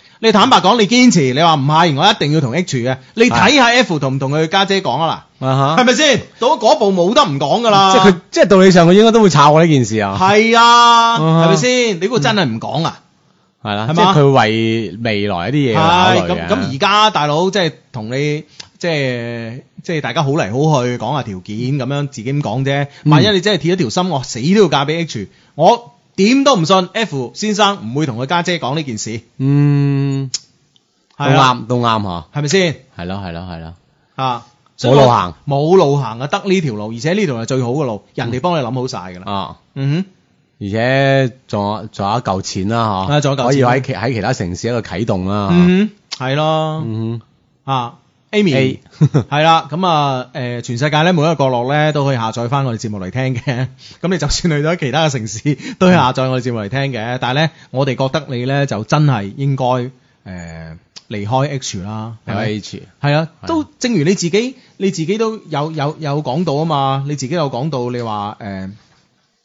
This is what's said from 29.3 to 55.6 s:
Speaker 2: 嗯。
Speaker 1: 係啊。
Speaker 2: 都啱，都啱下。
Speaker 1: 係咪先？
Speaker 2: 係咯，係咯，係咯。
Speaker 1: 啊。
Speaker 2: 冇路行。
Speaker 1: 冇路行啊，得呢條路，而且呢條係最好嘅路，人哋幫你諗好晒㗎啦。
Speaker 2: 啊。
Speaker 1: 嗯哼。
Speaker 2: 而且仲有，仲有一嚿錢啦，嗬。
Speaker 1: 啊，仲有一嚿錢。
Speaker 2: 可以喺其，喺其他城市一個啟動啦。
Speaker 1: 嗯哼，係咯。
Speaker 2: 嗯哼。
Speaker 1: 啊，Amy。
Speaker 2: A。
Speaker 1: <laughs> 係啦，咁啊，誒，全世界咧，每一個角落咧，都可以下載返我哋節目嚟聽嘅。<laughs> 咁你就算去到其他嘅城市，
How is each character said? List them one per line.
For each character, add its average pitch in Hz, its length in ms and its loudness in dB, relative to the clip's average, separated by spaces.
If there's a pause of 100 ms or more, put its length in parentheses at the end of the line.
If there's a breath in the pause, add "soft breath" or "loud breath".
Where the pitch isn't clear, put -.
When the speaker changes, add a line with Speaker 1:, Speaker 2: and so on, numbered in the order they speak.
Speaker 2:
嗯。 139 920 0 (840)
Speaker 1:
係 143 200 2
啊。 131 180 4
Speaker 2:
都 120 100 -6
啱， - 20 -14
都 123 140 0
啱 113 220 0
下。 92 380 -8
Speaker 1:
係 - 20 -2
咪 147 60 -4
先？ 175 280 0 (200)
Speaker 2:
係 87 100 -10
咯， 92 180 -6
係 87 80 -10
咯， 85 80 -12 (100)
係 82 100 -12
咯。 82 140 -14 (400)
Speaker 1:
啊。 127 320 -4 (340)
Speaker 2:
冇 127 140 4
路 139 140 8
行。 95 260 2 (120)
Speaker 1:
冇 147 300 2
路 143 200 4
行 117 240 -6
啊， 135 80 -6
得 196 160 -4
呢 190 160 0
條 139 140 -2
路， 104 200 -8
而 120 40 -10
且 151 160 -4
呢 208 120 0
條 139 160 -4
係 - 40 -8
最 131 160 -2
好 120 80 -4
嘅 147 140 -4
路， 110 180 -6 (120)
人 127 180 -6
哋 127 80 -6
幫 175 200 -2
你 131 40 -4
諗 117 80 -6
好 127 140 -4
晒 127 120 -10 (140)
㗎 90 120 -16
啦。 98 80 -8
Speaker 2:
啊。 98 240 -8 (180)
Speaker 1:
嗯 139 180 -2
哼。 175 120 -2 (560)
Speaker 2:
而 107 80 -8
且 131 640 0 (140)
仲 104 180 -4
有， 101 220 -6
仲 98 240 -6
有 117 80 -2
一 - 20 -6
嚿 95 220 -4
錢 95 260 -6
啦， 110 400 -2
嗬。 139 40 -2
Speaker 1:
啊， 147 80 2
仲 139 160 0
有 - 20 -4
一 - 20 -2
嚿 123 120 0
錢。 135 120 2
Speaker 2:
可 123 120 2
以 139 40 -2
喺 - 60 -
其， 131 80 -6
喺 110 180 -4
其 113 80 -4
他 110 120 -2
城 90 240 -4
市 - 120 -6
一 - 40 -2
個 120 80 -4
啟 98 240 -6
動 95 240 -2
啦。 101 240 -2
Speaker 1:
嗯 180 380 4 (280)
哼， 131 80 -8
係 135 80 -2
咯。 156 500 -2
Speaker 2:
嗯 113 360 -6 (440)
哼。 135 80 -6
Speaker 1:
啊， 123 220 -4 (380)
Amy。 202 240 2
Speaker 2:
A。 131 240 0 (180)
Speaker 1:
<laughs> 147 320 0
係 147 140 0
啦， 160 260 4
咁 175 160 -4
啊， 143 480 0
誒， 120 280 -6
全 120 160 -6
世 147 120 -2
界 151 140 2
咧， 180 80 4
每 160 100 2
一 - 40 2
個 165 100 0
角 135 120 0
落 127 240 -2
咧， 151 200 2
都 143 120 0
可 139 80 0
以 131 40 0
下 113 160 -4
載 117 160 -4
返 139 160 -2
我 120 120 -4
哋 107 40 -10
節 113 100 -6
目 104 80 -8
嚟 92 140 -8
聽 131 240 -2
嘅。 127 320 -4 (180)
<laughs> - 160 -20
咁 170 60 -2
你 185 100 0
就 147 80 -4
算 170 240 -2
去 147 140 0
到 160 100 0
其 151 160 -4
他 156 180 0
嘅 - 20 -4
城 117 180 -6
市， 113 280 -4 (220 loud breath)